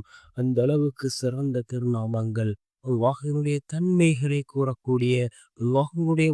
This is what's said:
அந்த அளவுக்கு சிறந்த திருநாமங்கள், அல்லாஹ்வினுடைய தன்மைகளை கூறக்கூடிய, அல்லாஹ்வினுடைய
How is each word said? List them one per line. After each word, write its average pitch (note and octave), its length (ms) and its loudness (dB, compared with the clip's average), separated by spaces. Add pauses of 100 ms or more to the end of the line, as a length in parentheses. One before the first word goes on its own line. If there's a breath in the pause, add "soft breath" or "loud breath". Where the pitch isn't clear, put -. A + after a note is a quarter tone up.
(380 loud breath)
அந்த B2+ 240 0
அளவுக்கு C#3+ 500 0
சிறந்த B2+ 540 -2
திருநாமங்கள், A2+ 880 -2 (340)
அல்லாஹ்வினுடைய C#3 720 0 (100)
தன்மைகளை D#3+ 800 2
கூறக்கூடிய, B2+ 680 0 (440 loud breath)
அல்லாஹ்வினுடைய D#3 760 2